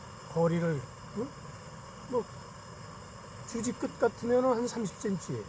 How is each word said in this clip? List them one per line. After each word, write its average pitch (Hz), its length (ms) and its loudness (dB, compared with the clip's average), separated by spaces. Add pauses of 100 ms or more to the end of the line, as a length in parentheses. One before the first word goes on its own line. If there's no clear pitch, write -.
(320)
거리를, 165 480 4 (380)
응? 254 100 -2 (800)
뭐, 240 160 2 (1200)
주지 233 260 -2
끝 - 280 -4
같으면은 240 540 6
한 233 120 4
삼십 226 320 -2
센티미터, 151 500 0